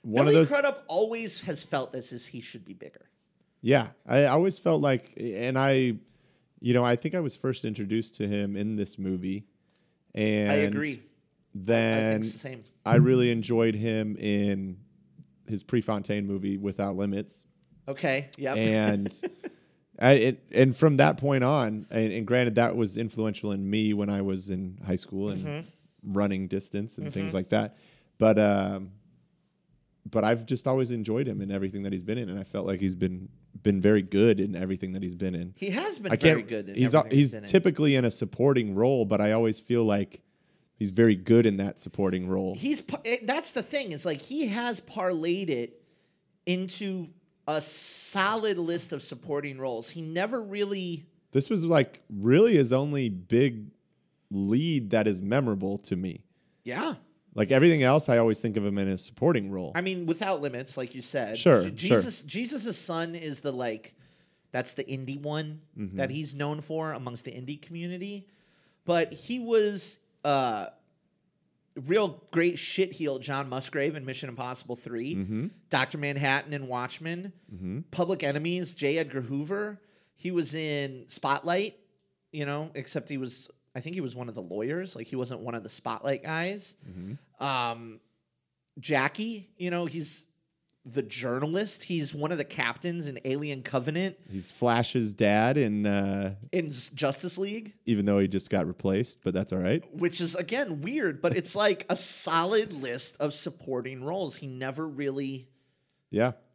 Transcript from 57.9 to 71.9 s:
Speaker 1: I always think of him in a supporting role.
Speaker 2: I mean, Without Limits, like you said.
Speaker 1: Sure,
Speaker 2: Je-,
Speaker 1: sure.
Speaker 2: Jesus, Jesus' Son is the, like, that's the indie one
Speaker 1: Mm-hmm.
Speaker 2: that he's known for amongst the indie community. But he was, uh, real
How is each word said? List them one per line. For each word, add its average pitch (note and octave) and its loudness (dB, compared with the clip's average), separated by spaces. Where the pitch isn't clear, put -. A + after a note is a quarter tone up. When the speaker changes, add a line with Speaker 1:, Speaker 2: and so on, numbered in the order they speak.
Speaker 1:
I A#2+ 6
always A2+ 4
think G#2+ -2
of G2+ 0
him G2+ 0
in G2 0
a F#2+ -2
supporting A#2 0
role. F2+ -6
Speaker 2:
I E3+ -2
mean, F#3 -4
Without E3 -2
Limits, C3 -6
like B2+ -8
you B2+ -10
said. A2+ -4
Speaker 1:
Sure, B2+ 8
Speaker 2:
Je-, G#2+ -4
Speaker 1:
sure. B2 8
Speaker 2:
Jesus, - 0
Jesus' A#3 -6
Son E3 -4
is D#3 -8
the, C#3+ -4
like, A#2+ -6
that's B2+ -4
the C#3+ -6
indie C3+ -8
one D3+ -6
Speaker 1:
Mm-hmm. G2 -8
Speaker 2:
that C3+ -2
he's C#3+ -6
known D3 -4
for D#3+ -6
amongst B2 -10
the C3 -12
indie B2+ -10
community. F3+ -10
But E3+ 2
he A#3+ -8
was, G#3+ 2
uh, B2+ 0
real F#3+ 0